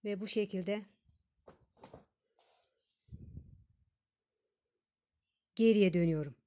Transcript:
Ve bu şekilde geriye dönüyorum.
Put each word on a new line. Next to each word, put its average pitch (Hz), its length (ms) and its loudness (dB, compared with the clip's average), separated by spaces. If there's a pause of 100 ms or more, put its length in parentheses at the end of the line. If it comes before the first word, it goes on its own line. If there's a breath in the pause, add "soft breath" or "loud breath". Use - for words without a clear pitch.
Ve 202 160 -6
bu 214 60 -8
şekilde 202 600 -4 (4000)
geriye 208 380 4
dönüyorum. 160 440 0 (100)